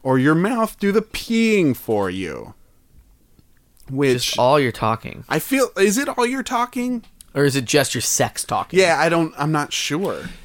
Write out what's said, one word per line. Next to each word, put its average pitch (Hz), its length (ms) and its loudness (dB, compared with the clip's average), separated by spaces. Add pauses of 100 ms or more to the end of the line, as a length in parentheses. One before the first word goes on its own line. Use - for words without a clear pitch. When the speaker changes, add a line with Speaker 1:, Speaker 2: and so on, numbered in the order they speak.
Speaker 1:
or 131 140 2
your 143 180 4
mouth 220 440 -2
do 202 120 0
the 208 100 2
peeing 214 720 0
for 101 340 -2
you?" 80 440 -8 (1400)
Which 131 380 0
Speaker 2:
Just - 120 -4
all 131 200 4
your 127 120 0
talking. - 560 -4
Speaker 1:
I 156 120 -2
feel, - 380 0
is 196 200 2
it 285 100 -2
all 247 180 0
your 254 180 -2
talking? 247 600 -4 (320)
Speaker 2:
Or 139 100 2
is 135 100 2
it 135 100 0
just 143 280 2
your 127 80 -4
sex - 420 -2
talking? 120 360 -2
Speaker 1:
Yeah, 170 200 4
I 160 100 4
don't, 165 280 0
I'm 147 140 -2
not 147 220 -2
sure. 131 560 -4 (160)